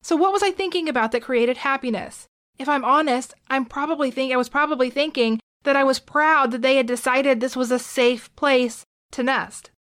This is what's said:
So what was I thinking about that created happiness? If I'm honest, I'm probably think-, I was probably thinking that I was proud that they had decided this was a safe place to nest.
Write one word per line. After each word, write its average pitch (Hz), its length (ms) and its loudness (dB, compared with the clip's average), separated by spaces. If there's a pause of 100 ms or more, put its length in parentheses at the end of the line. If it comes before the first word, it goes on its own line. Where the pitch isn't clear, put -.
So - 140 -2
what 370 180 2
was 403 100 0
I 392 80 2
thinking 359 380 -4
about 233 220 0
that 240 100 -2
created 247 360 0
happiness? 269 720 -6 (300)
If 269 100 -8
I'm 285 160 0
honest, 262 500 2 (160)
I'm 269 160 0
probably 285 460 -2
think-, 262 220 -2
I 254 40 2
was 240 120 0
probably 277 400 0
thinking 247 500 0 (240)
that 277 120 2
I 277 80 4
was 262 160 2
proud 302 520 2
that 240 100 -4
they 269 140 2
had 262 120 2
decided 254 520 0
this 254 160 -4
was 254 160 -2
a 247 80 2
safe 240 560 -2
place 254 480 0 (280)
to 262 120 -4
nest. - 480 -4 (200)